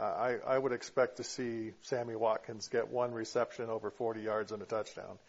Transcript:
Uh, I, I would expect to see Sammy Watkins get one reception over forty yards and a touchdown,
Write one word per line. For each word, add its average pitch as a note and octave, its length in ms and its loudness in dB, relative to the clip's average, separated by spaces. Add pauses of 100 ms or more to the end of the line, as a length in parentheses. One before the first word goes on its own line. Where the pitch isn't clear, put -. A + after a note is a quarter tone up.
Uh, - 20 -2
I, A2 420 2
I C3 140 4
would C3+ 140 2
expect A#2+ 460 2
to A#2+ 40 -4
see A2+ 600 -4
Sammy A#2+ 340 -2
Watkins A2 500 2
get A#2 220 2
one B2 240 0
reception A2+ 580 0
over G#2 220 -2
forty A2+ 300 -2
yards G#2+ 280 0
and G#2+ 120 -6
a - 20 -8
touchdown, G2 540 -4 (100)